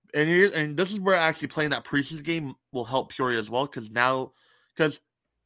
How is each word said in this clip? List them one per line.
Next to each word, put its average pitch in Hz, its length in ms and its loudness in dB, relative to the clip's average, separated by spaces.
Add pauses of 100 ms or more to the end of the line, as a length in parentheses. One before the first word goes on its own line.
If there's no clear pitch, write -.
(140)
And 151 140 2
here, 185 260 6
and 151 220 -2
this 185 140 0
is 208 100 -4
where 190 140 4
actually 160 340 0
playing 151 220 0
that 123 140 -2
preseason 160 400 -4
game 156 300 -4 (180)
will 123 120 -2
help 120 280 -2
Peoria 123 260 0
as 107 120 -4
well, 127 160 0
'cause 113 240 -12
now, 127 420 2 (440)
'cause 156 240 0 (460)